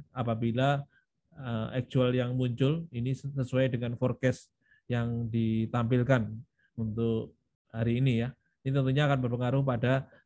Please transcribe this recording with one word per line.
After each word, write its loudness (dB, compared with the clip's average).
Apabila, 0
eh, -4
actual 2
yang 0
muncul 0
ini -2
sesuai -2
dengan -4
forecast -2
yang -2
ditampilkan 2
untuk -2
hari 0
ini 2
ya. -4
Ini -4
tentunya 2
akan 4
berpengaruh 0
pada 0